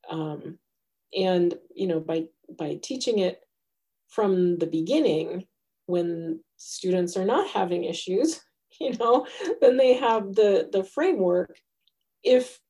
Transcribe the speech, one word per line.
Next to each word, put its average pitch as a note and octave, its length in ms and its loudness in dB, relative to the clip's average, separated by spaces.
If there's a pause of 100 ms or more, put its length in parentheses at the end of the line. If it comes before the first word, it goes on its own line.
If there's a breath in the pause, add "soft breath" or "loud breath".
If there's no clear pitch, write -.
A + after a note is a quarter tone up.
Um, D#3 500 -8 (580)
and, F3+ 380 2 (200)
you G3 120 -4
know, D#3+ 140 -2
by, E3 260 -4 (300)
by D3 260 -8
teaching B3 360 -4
it F#3 220 -2 (680)
from F3+ 500 2
the E3+ 80 -2
beginning, E3+ 800 -2 (400)
when E3+ 540 -4 (160)
students F3+ 600 -4
are F#3+ 80 -2
not C#4 260 0
having F3 340 -2
issues, G#3 560 -2 (180)
<laughs> - 220 -20
you C4 180 -4
know, B3 280 2 (340 loud breath)
then B3+ 160 6
they B3+ 180 6
have A3+ 400 0
the, G#3 380 4
the F#3+ 120 0
framework G3 720 0 (680)
if B3+ 360 2 (120)